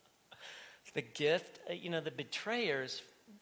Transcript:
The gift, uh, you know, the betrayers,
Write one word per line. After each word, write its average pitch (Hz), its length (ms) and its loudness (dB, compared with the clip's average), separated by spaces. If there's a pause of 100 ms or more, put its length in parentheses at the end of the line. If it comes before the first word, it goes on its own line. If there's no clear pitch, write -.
(960)
The 143 80 0
gift, - 560 4 (100)
uh, 175 40 0
you 175 180 -4
know, 165 100 4
the 151 120 -2
betrayers, 151 880 0 (400)